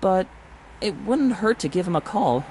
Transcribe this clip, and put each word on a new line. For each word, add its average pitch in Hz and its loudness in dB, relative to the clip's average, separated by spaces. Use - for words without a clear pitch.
But 185 2
it 214 -2
wouldn't 262 2
hurt 220 0
to - -4
give 175 -2
him 175 -2
a 151 2
call. 143 0